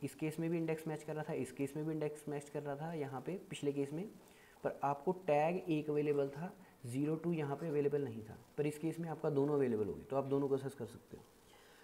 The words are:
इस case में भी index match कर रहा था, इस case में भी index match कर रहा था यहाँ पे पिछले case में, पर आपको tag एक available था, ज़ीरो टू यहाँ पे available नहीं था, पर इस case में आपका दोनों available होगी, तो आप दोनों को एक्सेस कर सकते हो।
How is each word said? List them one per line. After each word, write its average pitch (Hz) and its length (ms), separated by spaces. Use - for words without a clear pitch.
इस 139 120
case 156 240
में 165 120
भी 175 60
index 160 320
match 151 140
कर 156 120
रहा 151 140
था, 165 40
इस 131 200
case 139 240
में 151 80
भी 160 80
index 151 360
match 147 200
कर 147 140
रहा 143 140
था 160 160
यहाँ 135 280
पे 165 200
पिछले 143 220
case 139 200
में, 180 160
पर - 200
आपको 143 280
tag 160 440
एक 156 340
available 147 380
था, 156 260
ज़ीरो 143 300
टू 170 160
यहाँ 143 240
पे 165 120
available 143 360
नहीं 113 180
था, - 160
पर 147 80
इस 147 120
case 160 200
में 165 100
आपका 151 220
दोनों 143 240
available 117 320
होगी, 76 160
तो - 140
आप 139 80
दोनों 139 240
को 135 60
एक्सेस 131 200
कर 113 120
सकते 110 300
हो। - 60